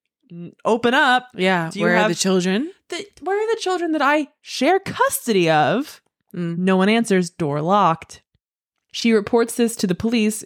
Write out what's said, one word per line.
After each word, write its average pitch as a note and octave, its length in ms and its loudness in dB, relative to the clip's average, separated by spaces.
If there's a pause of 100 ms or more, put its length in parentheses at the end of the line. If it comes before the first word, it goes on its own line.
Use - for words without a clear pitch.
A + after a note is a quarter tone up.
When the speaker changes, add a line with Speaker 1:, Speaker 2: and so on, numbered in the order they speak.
(320)
Speaker 1:
"N-, E3+ 220 -16 (120)
open A#3 280 0
up. B3+ 420 2
Speaker 2:
Yeah. F3+ 360 0
Speaker 1:
Do - 80 -10
you E3+ 60 0
Speaker 2:
Where F3 100 2
are F3+ 40 4
Speaker 1:
have G#3+ 100 2
Speaker 2:
the E3+ 60 -2
children? F#3+ 560 0 (180)
Speaker 1:
the, F4 160 -10 (160)
where F#4 160 -2
are A4 180 -2
the A4 60 -8
children F4 320 -2
that D4+ 80 0
I C#4+ 260 0 (140)
share E4+ 380 0
custody A3+ 720 0
of?" D#3 520 0 (340)
Speaker 2:
Mm. E3+ 240 -6
Speaker 1:
No F#3 180 2
one F#3+ 120 4
answers. G3+ 400 2
Door D3 320 -4
locked. F3 600 0 (720)
She - 220 0
reports A#3 420 0
this A#3 220 0
to G#3 100 -2
the F3 80 0
police, A3 500 -2